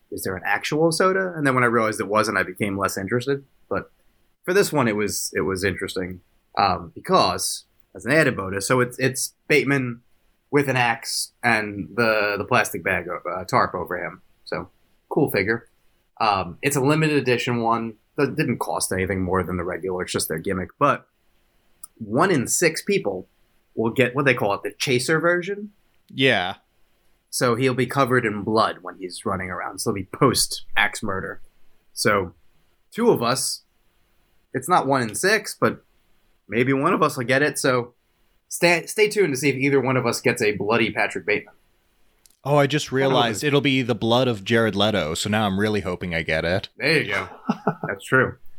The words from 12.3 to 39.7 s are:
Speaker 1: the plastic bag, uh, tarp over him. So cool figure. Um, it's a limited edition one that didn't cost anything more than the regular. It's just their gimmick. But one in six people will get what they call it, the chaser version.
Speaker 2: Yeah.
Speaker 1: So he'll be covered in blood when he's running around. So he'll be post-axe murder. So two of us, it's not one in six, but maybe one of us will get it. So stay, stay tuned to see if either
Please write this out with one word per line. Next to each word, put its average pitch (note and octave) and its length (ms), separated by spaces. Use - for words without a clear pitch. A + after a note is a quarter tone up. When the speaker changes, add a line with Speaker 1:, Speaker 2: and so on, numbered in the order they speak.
Speaker 1:
the G2+ 80
plastic G#2 400
bag, F#2 240
uh, F2 360
tarp G2+ 300
over F2 300
him. E2+ 160
So F2 240
cool C3+ 220
figure. A2 360
Um, F#2+ 400
it's C#3 160
a C#3 60
limited D3+ 340
edition A#2+ 460
one A2+ 320
that C#3 200
didn't D#3 220
cost - 340
anything F#2+ 300
more F#2 200
than F2+ 140
the F2 80
regular. F2+ 380
It's F2+ 100
just G2 160
their D#2+ 100
gimmick. F#2 300
But C#3 280
one A#2+ 320
in B2+ 180
six - 340
people G2 440
will A2+ 160
get A#2+ 240
what C#3+ 100
they C3 100
call G2+ 200
it, F#2+ 80
the G2 100
chaser C#3+ 480
version. F3+ 500
Speaker 2:
Yeah. A2+ 440
Speaker 1:
So B2 240
he'll B2+ 200
be B2+ 120
covered B2+ 400
in G#2 160
blood G2 400
when F2+ 160
he's F2+ 260
running F#2+ 260
around. F#2 300
So A#2+ 100
he'll G2 120
be - 100
post-axe - 880
murder. G2+ 380
So G2+ 400
two A3+ 200
of C#3+ 120
us, B2 400
it's C3 160
not E3+ 180
one C3+ 160
in A2 120
six, G#3 440
but G#2+ 240
maybe B2 240
one C#3 200
of F#3+ 100
us D3+ 140
will B2+ 80
get C3 180
it. D3 160
So B2+ 360
stay, E3+ 380
stay G#3+ 220
tuned G3+ 240
to B2+ 60
see C#3+ 100
if B2+ 80
either C#3 240